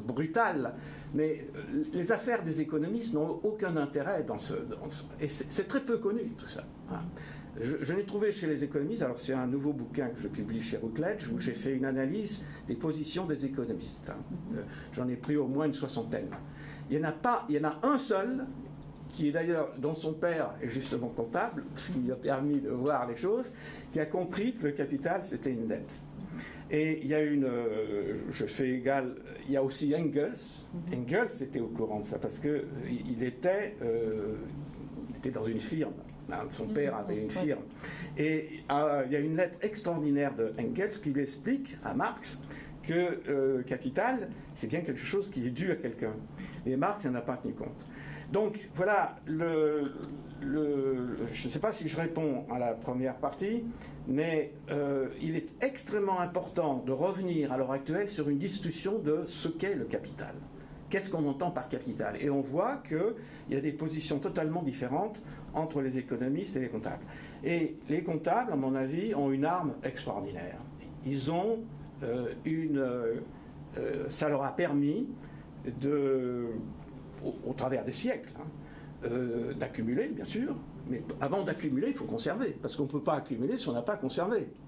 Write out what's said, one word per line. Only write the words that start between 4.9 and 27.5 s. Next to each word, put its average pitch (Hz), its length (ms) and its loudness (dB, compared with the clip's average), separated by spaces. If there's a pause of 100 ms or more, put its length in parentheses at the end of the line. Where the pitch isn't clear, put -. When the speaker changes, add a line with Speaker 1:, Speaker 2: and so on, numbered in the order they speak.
Speaker 1:
et 147 60 2
c'est, - 200 -4
c'est - 200 0
très 269 140 2
peu 240 180 2
connu - 380 0
tout - 100 -12
ça, - 160 -6 (280)
hein. 170 100 -4 (600)
Je, 131 200 0
je 151 120 0
n'ai 202 100 2
trouvé 208 280 2
chez 180 160 -2
les 147 160 2
économistes, 147 400 0
alors 123 160 0
c'est 131 140 0
un 127 120 2
nouveau 139 280 2
bouquin 127 340 0
que 226 120 -4
je 104 80 -4
publie 110 340 -2
chez 113 160 -2
Routledge, 151 540 0
où - 80 0
j'ai 123 140 0
fait 135 220 0
une 131 100 2
analyse 135 580 0 (240)
des 123 80 0
positions 156 500 0
des 139 200 0
économistes, 113 680 -2
hein. - 60 -6 (380)
Euh, 208 60 -2 (300)
j'en 123 160 0
ai 123 80 0
pris 147 200 0
au 139 120 4
moins 143 180 2
une 143 80 4
soixantaine. 120 560 -2 (600)
Il 143 80 4
y - 20 4
en 156 80 2
a 151 40 2
pas, 240 380 2
il 151 60 4
y 147 40 4
en 151 100 4
a 151 140 -2
un 269 160 6
seul, 240 460 0 (640)
qui 151 180 0
est 147 40 6
d'ailleurs, 165 460 2
dont 147 160 2
son 156 200 -2
père 160 480 2
est 123 80 0
justement 123 400 -2
comptable, 160 540 0 (120)
ce 180 160 -4
qui 135 80 0
lui 123 120 2
a 127 40 0
permis 139 440 2
de - 100 0
voir 127 380 2
les 120 80 -4
choses, 208 360 2 (400)
qui 160 80 0
a 151 80 2
compris 185 480 0
que 151 120 0
le 143 40 6
capital, 147 500 0
c'était - 300 -2
une 113 160 0
dette. - 340 -4 (720)
Et 156 320 4
il 135 40 -2
y 147 60 2
a 151 80 6
une, 147 220 4
euh, 110 800 2 (100)